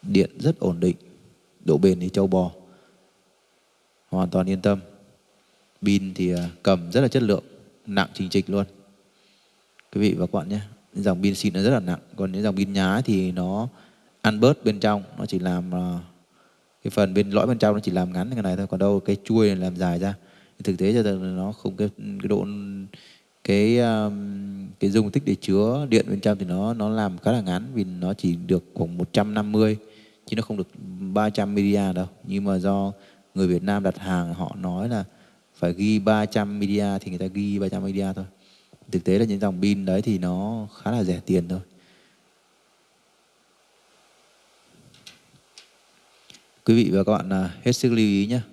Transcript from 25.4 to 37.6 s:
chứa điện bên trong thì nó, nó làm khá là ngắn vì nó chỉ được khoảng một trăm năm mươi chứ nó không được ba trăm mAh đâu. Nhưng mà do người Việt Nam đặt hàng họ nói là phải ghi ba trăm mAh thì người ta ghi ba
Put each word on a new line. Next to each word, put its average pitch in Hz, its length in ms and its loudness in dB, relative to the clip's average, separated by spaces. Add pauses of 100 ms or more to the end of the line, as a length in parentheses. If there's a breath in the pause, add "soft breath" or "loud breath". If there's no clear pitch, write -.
chứa 113 500 0
điện 110 180 4
bên 98 120 -2
trong 104 180 0
thì 95 60 -4
nó, 98 300 -2
nó 107 140 -2
làm 107 300 -2
khá 107 140 0
là 123 80 2
ngắn 95 340 -4
vì 110 100 -2
nó 90 300 -4
chỉ 87 220 -2 (100)
được 90 180 2 (100)
khoảng 85 240 -4
một - 140 -4
trăm 104 220 0
năm 107 180 -2
mươi 110 240 2 (500 loud breath)
chứ 110 100 -6
nó 113 60 -4
không 110 140 -6
được 95 120 -6 (440)
ba 107 180 2
trăm 101 240 -2
mAh 101 400 2
đâu. 92 120 -2 (200)
Nhưng 98 180 -4
mà 95 140 0
do 98 340 0 (420 loud breath)
người 95 120 2
Việt 87 160 2
Nam 101 200 0
đặt 95 160 -2
hàng 90 360 -2
họ 85 260 -6
nói 92 280 -4
là 107 160 -2 (500 soft breath)
phải 87 200 -2
ghi 104 240 2
ba 107 280 2
trăm 104 340 -2
mAh 101 400 0
thì 95 100 -10
người 87 80 -8
ta 95 80 -4
ghi 101 320 -2
ba 98 100 -2